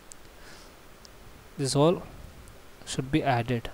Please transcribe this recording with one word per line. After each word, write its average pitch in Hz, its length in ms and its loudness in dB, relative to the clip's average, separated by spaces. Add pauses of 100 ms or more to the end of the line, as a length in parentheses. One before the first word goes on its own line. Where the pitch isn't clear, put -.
(1600)
This 139 180 0
all 156 260 6 (840)
should 135 260 -6
be 156 120 4
added. 120 500 2